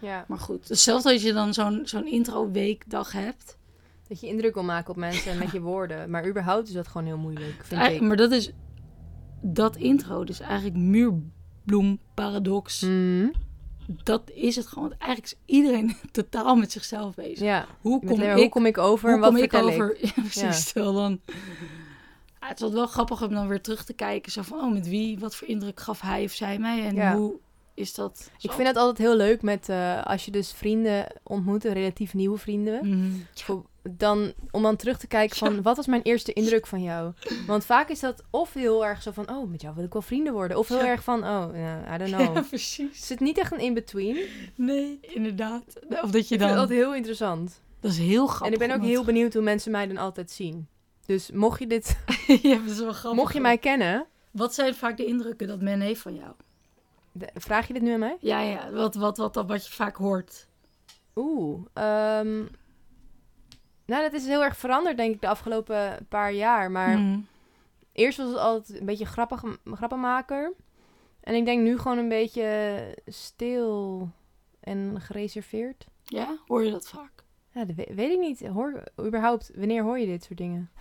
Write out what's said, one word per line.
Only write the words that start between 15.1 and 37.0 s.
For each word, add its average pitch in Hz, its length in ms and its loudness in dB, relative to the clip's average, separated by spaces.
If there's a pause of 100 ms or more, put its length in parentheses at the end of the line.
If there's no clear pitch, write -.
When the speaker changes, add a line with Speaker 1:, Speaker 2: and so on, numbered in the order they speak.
Speaker 2:
is - 220 0
iedereen 247 480 6
<laughs> - 80 -18
totaal 240 440 2
met 214 160 4
zichzelf 208 440 -8
bezig. - 240 -10
Speaker 1:
Ja, 202 260 2 (160)
Speaker 2:
Hoe 247 180 2
Speaker 1:
met 185 100 -4
Speaker 2:
kom 214 100 6
Speaker 1:
alleen, 208 160 4
Speaker 2:
ik, - 60 10
Speaker 1:
hoe 240 80 10
kom 233 160 4
ik 220 120 4
over 202 320 4
Speaker 2:
hoe 233 60 8
Speaker 1:
en 214 60 4
wat 220 120 10
Speaker 2:
kom 240 100 8
ik - 60 4
Speaker 1:
vertel 226 200 6
ik? - 40 2
Speaker 2:
over? - 260 0
<laughs> - 60 -2
Ja, 202 80 0
precies. 208 280 -2 (240)
Speaker 1:
Ja. - 60 -6
Speaker 2:
Terwijl 202 220 0
dan, 202 260 0 (1200)
ja, 254 80 -12
het - 140 -8
is 220 100 0
wel 233 160 2
grappig 233 360 -2
om 208 100 -2
dan 202 140 0
weer 196 140 0
terug 220 240 -6
te 233 80 -12
kijken. 202 380 -4
Zo 208 100 -6
van, 202 180 -8
oh, 254 140 0
met 185 140 0
wie, 214 320 -2
wat 214 160 -8
voor - 120 -12
indruk 202 320 -4
gaf - 220 -8
hij 202 220 -2
of 202 80 -4
zij 202 280 -4
mij? 226 260 -2
En 202 100 0
Speaker 1:
Ja. 202 200 4
Speaker 2:
hoe 208 180 0 (400)
is 196 200 -8
dat - 460 -10
Speaker 1:
Ik - 100 -8
Speaker 2:
zo? 254 60 -6
Speaker 1:
vind 262 120 4
het 254 100 4
altijd 240 200 6 (100)
heel 233 80 8
leuk 214 260 6
met, 202 280 -2
eh, 180 360 0
als 196 200 -2
je 202 60 -10
dus 202 200 -2
vrienden 214 540 2 (180)
ontmoet, 202 400 0
relatief 190 500 -2
nieuwe 196 240 0
vrienden. 208 500 -2
Speaker 2:
Mhm. 190 240 2 (220)
Speaker 1:
Voor-, - 320 -6 (240)
dan, 208 440 2 (180)
om 208 120 0
dan 214 120 4
terug 233 220 -2
te - 100 -14
kijken 214 300 2
van, 208 180 2
Speaker 2:
Ja. 196 60 -2
Speaker 1:
wat 226 140 4
was 277 120 -4
mijn 254 140 2
eerste 233 320 0
indruk 220 340 2
van 185 160 -4
jou? 170 300 -4 (340)